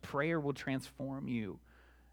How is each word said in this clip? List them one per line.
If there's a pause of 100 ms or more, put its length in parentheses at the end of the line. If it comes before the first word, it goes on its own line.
Prayer
will
transform
you (540)